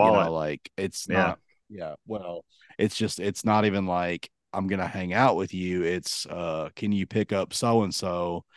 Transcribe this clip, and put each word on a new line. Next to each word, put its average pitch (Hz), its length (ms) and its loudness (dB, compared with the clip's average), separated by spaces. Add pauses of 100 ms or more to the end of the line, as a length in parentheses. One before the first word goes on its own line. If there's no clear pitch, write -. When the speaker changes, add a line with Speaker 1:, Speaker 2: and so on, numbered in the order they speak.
Speaker 1:
You 107 100 8
Speaker 2:
wallet. - 20 8
Speaker 1:
know, 90 200 4
like, 78 440 -4
it's 95 320 -6
Speaker 2:
Yeah. 90 260 2
Speaker 1:
not, - 40 -16 (300)
yeah, 85 260 -12 (120)
well, 90 380 -8 (340)
it's 104 180 2
just, 107 240 -2
it's 98 240 -4
not 107 200 4
even 98 220 2
like, 87 440 -2 (220)
"I'm 107 160 -2
gonna 92 200 -2
hang 92 260 -6
out 120 220 4
with 95 180 -4
you." 90 280 -2
It's, 85 440 -4
uh, 80 500 -6
"Can 104 160 -2
you 95 140 0
pick 107 260 -2
up 95 220 -2
so-and-so 90 880 0 (120)